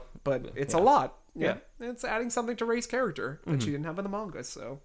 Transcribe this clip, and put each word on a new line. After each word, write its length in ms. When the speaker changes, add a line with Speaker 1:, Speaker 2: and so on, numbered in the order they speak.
Speaker 1:
but 320
it's 200
a 20
Speaker 2:
Yeah. 60
Speaker 1:
lot. 340
Yeah. 200
Speaker 2:
Yeah. 100
Speaker 1:
It's 160
adding 240
something 280
to 80
Rei's 200
character 600
that 40
she 60
Speaker 2:
Mm-hmm. 20
Speaker 1:
didn't 140
have 120
in 60
the 80
manga, 320
so. 420